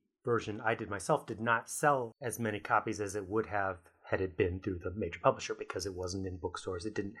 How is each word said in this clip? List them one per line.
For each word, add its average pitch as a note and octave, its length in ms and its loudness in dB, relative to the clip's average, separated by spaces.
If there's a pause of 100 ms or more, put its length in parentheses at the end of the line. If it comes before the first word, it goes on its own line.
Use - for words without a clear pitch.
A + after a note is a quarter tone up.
(240)
version A2 380 0
I A2+ 120 4
did A2 140 -6
myself, G#2 380 0
did G#2 140 -6
not A#2 300 2
sell C3 500 2
as A#2 180 -4
many A2 200 0
copies A2+ 420 2
as G2 140 -2
it G2 140 -2
would A2 180 2
have G2 300 0 (340)
had F#2+ 120 2
it F2+ 160 -4
been F2+ 220 2
through F#2 180 -2
the F#2 120 -4
major G#2 320 -4
publisher A#2 320 4
because G#2 300 -6
it G2 100 -4
wasn't F#2 320 -4
in F#2 120 -6
bookstores. F2+ 480 -4
It G#2 80 -6
didn't G2+ 260 -4